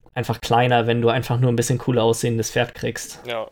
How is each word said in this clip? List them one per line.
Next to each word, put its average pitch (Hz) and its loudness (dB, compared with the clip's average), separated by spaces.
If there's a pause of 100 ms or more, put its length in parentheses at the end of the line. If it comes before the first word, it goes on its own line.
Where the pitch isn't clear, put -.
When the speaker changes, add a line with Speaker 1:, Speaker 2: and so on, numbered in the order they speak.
(140)
Speaker 1:
einfach 117 -4
kleiner, 120 2
wenn 117 0
du 117 4
einfach 120 0
nur 127 4
ein 117 2
bisschen 120 0
cooler 120 0
aussehendes 113 0
Pferd 120 -2
kriegst. - -10
Speaker 2:
Ja. 117 -8